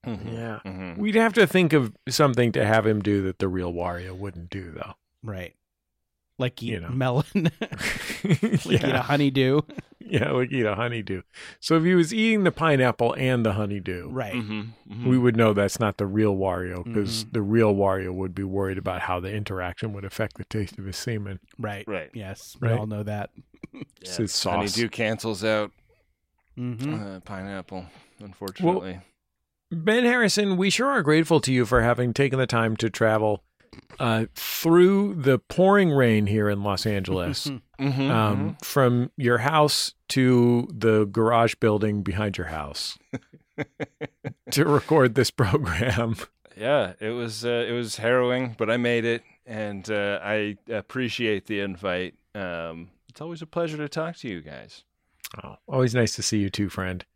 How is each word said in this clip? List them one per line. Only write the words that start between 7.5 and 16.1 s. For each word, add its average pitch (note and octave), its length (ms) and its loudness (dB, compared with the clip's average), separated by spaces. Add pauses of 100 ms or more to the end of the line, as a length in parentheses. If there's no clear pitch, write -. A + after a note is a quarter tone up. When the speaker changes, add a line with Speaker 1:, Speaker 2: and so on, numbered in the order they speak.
Speaker 3:
<laughs> - 60 -10
Like - 1040 -2
Speaker 2:
Yeah. - 220 2
Speaker 3:
eat C3 80 0
a B2+ 60 0
honeydew. C#3 600 2 (380)
Speaker 2:
Yeah, - 320 0
like B2+ 200 0
eat B2+ 140 0
a G#2 100 0
honeydew. A2 460 -4 (380)
So D#3+ 180 2
if D#3+ 60 4
he F3+ 100 6
was E3+ 200 4
eating A3 300 4
the F3 80 4
pineapple C3 600 2
and B2+ 320 0
the G#2 80 2
honeydew, F#2+ 560 -4
Speaker 3:
Right. A#2+ 240 -8
Speaker 1:
Mm-hmm. G#2+ 280 -8
Mm-hmm. A2+ 480 -6
Speaker 2:
we B2+ 100 6
would A#2+ 180 4
know A2 160 6
that's G2+ 260 0
not G#2+ 180 0
the G2+ 100 -2
real G#2 280 2